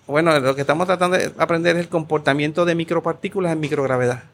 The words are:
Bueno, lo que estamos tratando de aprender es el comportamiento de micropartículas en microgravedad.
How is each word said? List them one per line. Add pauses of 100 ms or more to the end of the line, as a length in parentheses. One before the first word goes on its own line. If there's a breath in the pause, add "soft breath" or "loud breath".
Bueno,
lo
que
estamos
tratando
de
aprender
es
el
comportamiento
de
micropartículas
en
microgravedad. (100)